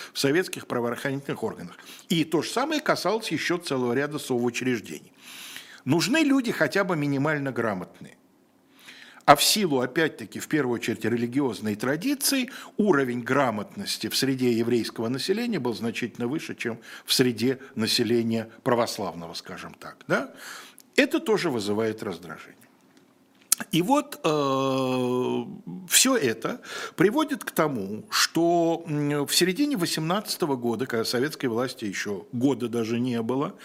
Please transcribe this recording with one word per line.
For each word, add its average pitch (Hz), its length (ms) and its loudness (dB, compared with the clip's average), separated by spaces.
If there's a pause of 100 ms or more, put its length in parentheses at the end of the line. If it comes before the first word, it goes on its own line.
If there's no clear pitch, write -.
(120)
в - 60 -10
советских 147 480 0
правоохранительных 131 760 -4
органах. 87 360 -8 (320)
И 160 140 4
то 156 180 0
же - 80 -4
самое 302 320 0
касалось 185 500 0
еще 165 240 0
целого 127 380 0
ряда 147 240 -2
совучреждений. 120 960 -2 (720)
Нужны 165 320 4
люди 269 340 4
хотя 185 320 2
бы 180 120 0
минимально 143 560 0
грамотные. 104 680 -4 (1080)
А 143 120 10
в - 60 2
силу, 160 380 2
опять-таки, 123 580 -2
в - 100 -10
первую 131 260 2
очередь, 107 300 -2
религиозной 117 720 0
традиции, 240 760 0 (260)
уровень 135 460 4
грамотности 113 840 -2
в - 80 -2
среде 127 360 2
еврейского 117 560 0
населения 196 520 -2
был 120 120 -2
значительно 113 540 -4
выше, 127 280 -6
чем 113 240 -6 (280)
в - 80 0
среде 127 440 2 (160)
населения 113 760 2 (140)
православного, 95 720 0
скажем 87 440 -12
так, - 180 -16 (120)
да? 233 240 0 (640)
Это 277 240 4
тоже 175 280 2
вызывает 107 540 0
раздражение. 82 540 -10 (1160)
И 160 100 4
вот, 277 420 2
э, 131 1200 2 (440)
все 262 280 4
это 151 460 -2 (340)
приводит 269 480 2
к - 60 -8
тому, 107 580 -2
что, 170 800 2
м, 147 380 0
в - 80 -2
середине 190 420 2
восемнадцатого 165 800 -2
года, 120 300 -2
когда 113 180 0
советской 135 420 -2
власти 120 380 -2
еще 98 480 -6
года 120 360 0
даже 117 300 0
не 120 220 0
было, 131 340 -2 (100)